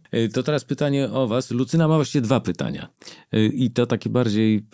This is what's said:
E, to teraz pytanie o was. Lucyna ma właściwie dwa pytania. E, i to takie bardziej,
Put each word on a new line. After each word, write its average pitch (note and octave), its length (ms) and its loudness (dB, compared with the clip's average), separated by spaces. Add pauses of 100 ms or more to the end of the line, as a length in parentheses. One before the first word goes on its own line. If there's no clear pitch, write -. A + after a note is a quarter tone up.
(120)
E, A2+ 160 0
to B2 140 -2
teraz D3 220 -2
pytanie C#3 460 -2
o C3 160 0
was. A#2 240 -2
Lucyna C3+ 380 2
ma D#3 80 4
właściwie D3 260 0
dwa A#2+ 180 2
pytania. - 480 -6 (440)
E, A2 140 4
i A#2+ 240 0
to A#2+ 160 2
takie A#2 240 -2
bardziej, A2 640 2